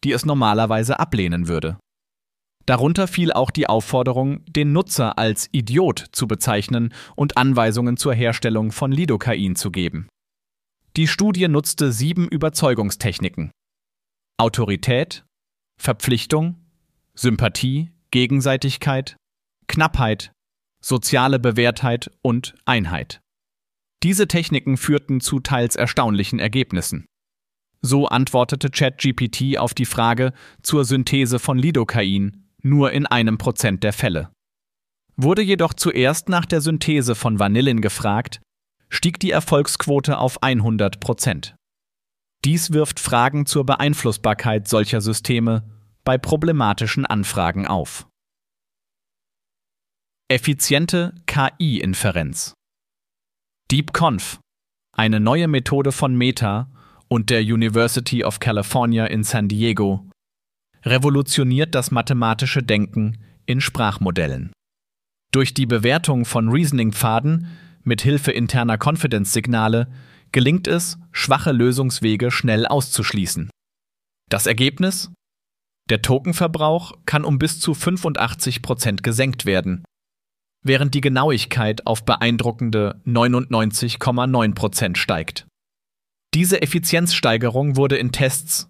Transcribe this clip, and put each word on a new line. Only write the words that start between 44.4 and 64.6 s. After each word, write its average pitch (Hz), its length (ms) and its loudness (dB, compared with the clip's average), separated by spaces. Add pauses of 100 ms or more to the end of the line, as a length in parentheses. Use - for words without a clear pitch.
solcher 107 360 0
Systeme 110 680 0 (360)
bei 131 120 2
problematischen 139 880 0
Anfragen 95 640 -2
auf. - 400 -4 (2250)
Effiziente 156 840 0 (120)
K-I-Inferenz. 95 1300 -2 (1160)
DeepConf, 151 720 0 (540)
eine 110 260 2
neue 147 300 2
Methode 139 420 0
von 131 240 0
Meta 123 560 0 (380)
und 113 200 0
der 117 120 2
University 117 840 0
of - 160 -2
California 117 680 0
in 107 180 -2
San 104 240 0
Diego, 104 600 0 (760)
revolutioniert 139 920 2
das 127 160 -2
mathematische 120 720 0
Denken 107 580 -2 (260)
in 127 120 0
Sprachmodellen. 90 920 -2 (800)